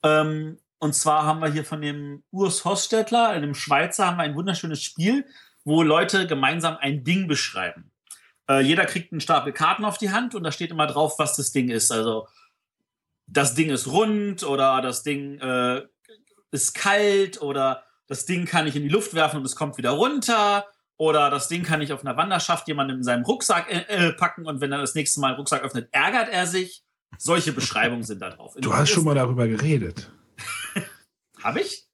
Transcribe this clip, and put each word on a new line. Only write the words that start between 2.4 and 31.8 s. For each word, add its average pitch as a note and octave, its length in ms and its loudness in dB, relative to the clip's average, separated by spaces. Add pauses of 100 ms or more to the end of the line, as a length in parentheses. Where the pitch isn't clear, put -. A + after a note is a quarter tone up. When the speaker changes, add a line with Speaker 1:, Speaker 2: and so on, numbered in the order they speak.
Speaker 1:
Hosstädtler, A3 680 2
einem D3 240 -2
Schweizer, D3 520 0
haben F3 100 0
wir E3+ 60 0
ein D3+ 140 -2
wunderschönes E3+ 440 -4
Spiel, A#3+ 460 0 (380)
wo D#3 180 4
Leute F3 460 4
gemeinsam D#3 520 0
ein C#3 220 -2
Ding F3 240 2
beschreiben. F#2 640 -4 (580)
Äh, C3+ 120 4
jeder D3 260 4
kriegt - 260 -6
einen D#3+ 80 -4
Stapel C#3+ 320 0
Karten F3 320 0
auf G#3 140 -2
die G3+ 140 -2
Hand A#3 240 -2
und F3 80 -6
da D3+ 80 -2
steht E3 180 -6
immer D#3 160 2
drauf, D3 320 0
was D3+ 160 0
das - 160 -2
Ding B2+ 180 0
ist. A2+ 220 2
Also, A2 380 -2 (960)
das C#3+ 280 0
Ding D#3 160 2
ist C3 180 -2
rund G3+ 560 0
oder C3+ 360 2
das B2+ 220 -4
Ding, C#3+ 380 -6
äh, B2+ 420 0 (680)
ist - 240 -2
kalt G3 680 2
oder C3+ 400 0 (240)
das - 180 -8
Ding F3 220 -2
kann D#3+ 200 2
ich C#3+ 100 -2
in D3 60 -2
die C#3+ 60 -2
Luft F3+ 260 0
werfen D3+ 240 2
und C3+ 60 -6
es C3 120 -6
kommt D3 220 -4
wieder B2 120 0
runter G#3 720 2 (320)
oder D3+ 320 4
das C#3 200 -2
Ding F3 160 -4
kann D#3 180 0
ich C#3+ 100 -4
auf C#3 100 -8
einer C3 140 -6
Wanderschaft F3 520 0
jemanden C3+ 300 -2
in B2+ 40 -4
seinem A#2+ 220 0
Rucksack, E3+ 440 0
äh, F3 400 0
äh, D#3+ 40 0
packen F3 340 -4
und C#3+ 140 -6
wenn C#3 100 -2
er C#3 80 -2
das - 160 -4
nächste D3 260 -2
Mal C3 120 2
den B2+ 60 -6
Rucksack C#3 260 -2
öffnet, B2 260 -6
ärgert G#3 380 2
er F3+ 180 0
sich. F3+ 380 -4 (340)
Solche E3 340 2
Beschreibungen A#2+ 520 -2
sind G2+ 180 -8
da F#2 80 -8
drauf. - 280 -20
Speaker 2:
Du A#2+ 140 -2
hast C3+ 180 4
schon E3 140 4
mal D3 120 4
darüber B2 320 2
geredet. B2+ 640 0 (640)
Speaker 1:
<laughs> - 680 -12
Hab - 140 -2
ich? - 380 -6